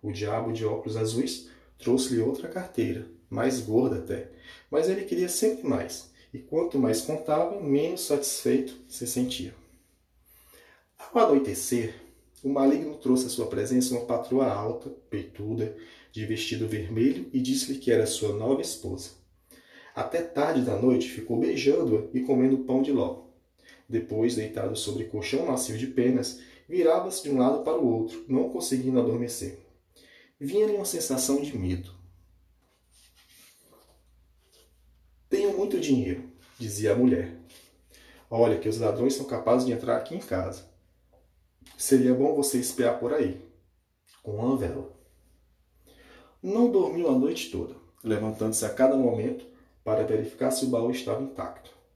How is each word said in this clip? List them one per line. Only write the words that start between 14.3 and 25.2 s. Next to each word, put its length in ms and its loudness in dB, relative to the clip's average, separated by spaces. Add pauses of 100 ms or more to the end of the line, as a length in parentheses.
alta, 420 -4 (200)
peituda, 680 -6 (340)
de 140 -10
vestido 420 -4
vermelho, 640 0
e 80 0
disse-lhe 380 -2
que 140 0
era 160 4
sua 260 -2
nova 280 0
esposa. 500 -8 (840)
Até 300 -4
tarde 380 0
da 140 0
noite 340 4
ficou 280 -6
beijando-a 680 2 (100)
e 40 0
comendo 380 4
pão 220 0
de 100 0
ló. 340 -2 (600)
Depois, 480 0
deitado 400 -4
sobre 280 -6
colchão 420 -4